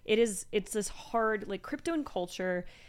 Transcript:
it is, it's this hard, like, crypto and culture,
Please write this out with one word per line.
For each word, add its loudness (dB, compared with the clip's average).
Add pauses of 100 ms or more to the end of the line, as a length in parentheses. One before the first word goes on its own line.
it 4
is, 2
it's 0
this 0
hard, 0
like, -4
crypto -4
and 0
culture, -2 (240)